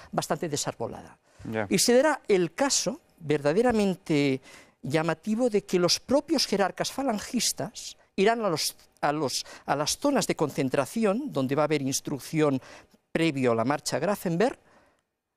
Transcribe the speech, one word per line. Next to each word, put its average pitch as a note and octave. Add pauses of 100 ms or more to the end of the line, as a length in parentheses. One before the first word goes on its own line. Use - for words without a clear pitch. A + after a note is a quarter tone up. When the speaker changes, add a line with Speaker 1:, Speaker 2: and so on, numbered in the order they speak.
(100)
Speaker 1:
bastante E3
desarbolada. - (320)
Speaker 2:
Ya. A2
Speaker 1:
Y F#3+
se A#3+
dará C#4
el F#3
caso C4 (200)
verdaderamente D#3 (420)
llamativo E3
de G3+
que F#3
los F3
propios D4
jerarcas F#3
falangistas - (200)
irán A3
a G3+
los, - (260)
a D3+
los, D3+ (200)
a D3+
las D3
zonas C#4
de E3+
concentración, E3+
donde C3+
va D3
a -
haber D3
instrucción C#3 (520)
previo C#3
a -
la A2+
marcha C#3
a B2+
Grafenberg, F#3+ (800)